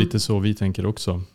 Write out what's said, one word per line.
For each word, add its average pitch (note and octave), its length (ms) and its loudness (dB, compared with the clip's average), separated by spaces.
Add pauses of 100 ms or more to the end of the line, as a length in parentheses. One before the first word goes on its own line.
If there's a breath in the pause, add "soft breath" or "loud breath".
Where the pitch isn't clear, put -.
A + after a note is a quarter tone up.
lite G#2+ 160 0
så G#2 180 2
vi G#2 160 2
tänker G2 320 -2
också. F#2 360 -2 (120)